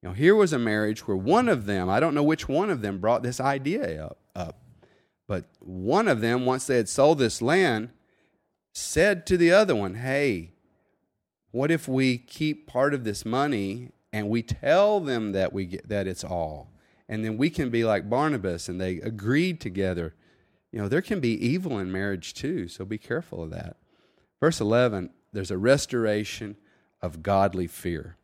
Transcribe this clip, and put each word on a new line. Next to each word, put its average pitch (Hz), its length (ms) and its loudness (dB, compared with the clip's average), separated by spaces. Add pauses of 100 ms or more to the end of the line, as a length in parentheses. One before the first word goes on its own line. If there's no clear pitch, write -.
You 90 100 -12
know, 92 40 -8
here 165 220 6
was 190 160 4
a 131 80 0
marriage 107 480 0
where 98 80 0
one 180 320 4
of 127 180 0
them, 95 220 0
I 98 100 4
don't 151 160 2
know 147 80 2
which 156 260 2
one 185 220 0
of 131 120 -2
them 98 180 -4
brought 113 240 2
this 123 160 -4
idea 135 680 -2
up, - 120 -14 (180)
up, 87 260 -10 (640)
but 92 200 -6 (120)
one 104 480 0
of 127 140 2
them, 120 260 0
once 127 220 -2
they 131 80 2
had 113 120 2
sold 147 300 4
this 120 240 0
land, 123 480 2 (840)
said 185 540 0
to 185 100 2
the 170 140 6
other 185 240 6
one, 98 200 -2
"Hey, 120 580 -2 (1000)
what 139 220 0
if 156 160 -2
we 131 280 2
keep 151 520 -6
part 139 260 2
of 131 80 -4
this 107 220 -6
money 110 680 -2 (220)
and 107 180 -4
we 117 140 2
tell 202 560 2
them 117 320 -4
that 95 200 0
we 95 140 -4
get, 90 220 -12
that 101 180 -2
it's 92 160 -8
all? 78 480 -8 (380)
And 110 160 -6
then 110 120 -4
we 143 140 2
can 143 180 -4
be 117 160 2
like 101 240 0
Barnabas," 117 600 -2
and 90 120 -6
they 92 200 -4
agreed 123 600 0
together. 90 540 -4 (560)
You - 80 -8
know, 101 100 -4
there 147 140 2
can 202 160 -4
be 123 140 0
evil 135 460 -2
in 92 120 -4
marriage 95 440 -4
too, 135 340 -6
so - 160 -12
be 104 140 -8
careful 117 440 -8
of 80 80 -8
that. 82 280 -12 (600)
Verse 160 220 2
eleven, 110 500 2 (220)
there's 95 180 -6
a 92 80 -4
restoration 107 1000 0 (460)
of 80 200 -8
godly 95 440 2
fear. 85 580 -8